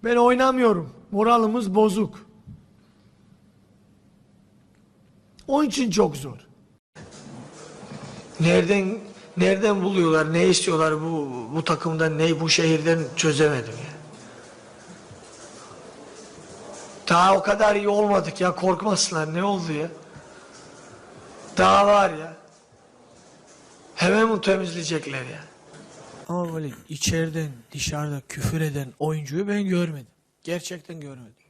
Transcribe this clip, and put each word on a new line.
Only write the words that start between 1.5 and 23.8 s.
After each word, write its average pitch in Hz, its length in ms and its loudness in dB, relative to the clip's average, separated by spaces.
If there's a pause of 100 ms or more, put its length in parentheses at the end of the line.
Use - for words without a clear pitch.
bozuk. 214 500 2 (3250)
Onun 285 200 2
için 240 240 -2
çok 165 260 2
zor. 131 200 -12 (2000)
Nereden, 185 580 2 (400)
nereden 196 460 2
buluyorlar, 160 500 2
ne 170 140 4
istiyorlar 160 540 2
bu, 156 280 -4 (260)
bu 160 80 -2
takımdan, 160 540 0
ne 160 220 2
bu 160 100 -2
şehirden 160 500 2 (160)
çözemedim 143 580 2
ya. - 240 -14 (3000)
Daha 180 280 6
o 190 60 2
kadar 208 320 4
iyi 208 140 0
olmadık 202 520 2
ya, 180 140 0
korkmasınlar, 180 760 -2
ne 175 100 -2
oldu 185 280 -2
ya? 151 160 -4 (1700)
Daha 196 300 6
var 202 220 6
ya. 165 260 -10 (1600)